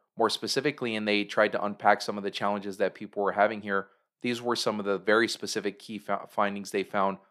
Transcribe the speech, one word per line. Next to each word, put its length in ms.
more 140
specifically 640
and 100
they 180
tried 280
to 100
unpack 380
some 160
of 80
the 60
challenges 480
that 160
people 280
were 100
having 280
here, 280
these 180
were 140
some 240
of 80
the 120
very 280
specific 540
key 180
fa-, 300
findings 420
they 140
found 340